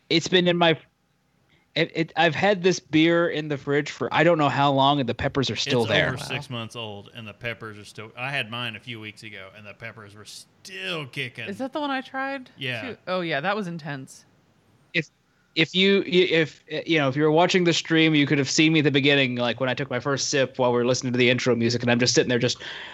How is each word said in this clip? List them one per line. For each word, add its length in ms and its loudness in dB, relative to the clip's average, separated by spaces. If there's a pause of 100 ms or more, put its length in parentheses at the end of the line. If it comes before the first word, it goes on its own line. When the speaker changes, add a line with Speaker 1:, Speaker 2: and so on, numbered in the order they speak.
(100)
Speaker 1:
It's 180 0
been 180 4
in 120 2
my, 200 4 (960)
it, 200 -2
it, 220 -4
I've 180 2
had 280 0
this 160 2
beer 500 2
in 200 -6
the 80 -4
fridge 340 -2
for 220 -6
I 100 4
don't 160 4
know 120 2
how 200 2
long, 300 2
and 80 -4
the 60 -2
peppers 360 -2
are 60 -6
still 260 -2
Speaker 2:
It's 80 -2
Speaker 1:
there. 180 2
Speaker 2:
over 100 -4
Speaker 3:
Wow. 60 -10
Speaker 2:
six 260 -10
months 260 -12
old, 380 -14
and 120 -16
the 60 -16
peppers 460 -12
are 60 -18
still, 320 -18
I 140 -8
had 200 -6
mine 260 -8
a 40 -16
few 200 -14
weeks 220 -16
ago, 340 -16
and 100 -20
the 80 -18
peppers 400 -18
were 120 -20
still 800 -12
kicking. 420 -8
Speaker 3:
Is 100 -10
that 140 -8
the 80 -4
one 100 -4
I 120 -4
tried? 560 -8
Speaker 2:
Yeah. 240 -6
Speaker 3:
Shoot. 160 -12 (100)
Oh, 140 -2
yeah, 180 -2
that 160 -2
was 100 -4
intense. 580 -12 (680)
Speaker 1:
If, 160 -2 (480)
if 180 2
you, 320 4
if, 560 2 (240)
you 120 2
know, 100 2
if 80 -2
you 60 0
were 100 4
watching 320 4
the 80 4
stream, 420 2
you 120 4
could 120 2
have 120 0
seen 240 4
me 60 4
at 40 2
the 80 4
beginning, 440 2
like, 220 -2
when 120 -2
I 40 -2
took 160 -8
my 100 -2
first 280 -4
sip 300 0
while 120 4
we 80 2
were 80 2
listening 280 0
to 40 0
the 120 6
intro 260 2
music, 260 0
and 80 2
I'm 80 4
just 160 2
sitting 140 4
there 100 2
just 200 0 (360)